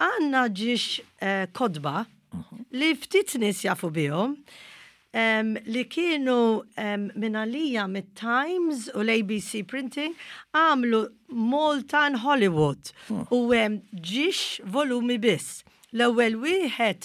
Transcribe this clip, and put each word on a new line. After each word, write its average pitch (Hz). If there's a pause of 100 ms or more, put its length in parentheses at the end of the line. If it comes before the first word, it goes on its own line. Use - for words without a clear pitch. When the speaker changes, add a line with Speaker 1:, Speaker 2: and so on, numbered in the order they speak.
Speaker 1:
għandna 302
ġiex, 220 (200)
eh, 196
kodba 160 (260)
Speaker 2:
Mhm. 226
Speaker 1:
li 302
ftit -
nies 208
jafu 185
bihom, 165 (720)
em, 220 (100)
li 233
kienu, 254 (120)
em, 208
minn 214
għalija 226
mit-Times 247
u 208
l-A 226
B 208
C 208
Printing, 277 (400)
għamlu 247 (180)
Malta 285
in 285
Hollywood. 196 (160)
Speaker 2:
Hmm. 220
Speaker 1:
U, 240
em, 214 (120)
ġiex 214
volumi 247
biss. 202 (300)
L-ewwel 233
wieħed 269